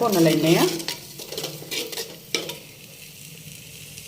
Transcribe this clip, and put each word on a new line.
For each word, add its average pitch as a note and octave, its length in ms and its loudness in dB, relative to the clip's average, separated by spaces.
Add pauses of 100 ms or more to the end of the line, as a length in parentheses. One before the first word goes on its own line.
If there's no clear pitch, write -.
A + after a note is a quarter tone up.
ਭੁੰਨ G#3 220 6
ਲੈਂਦੇ D#3+ 340 8
ਆ। - 100 6 (3500)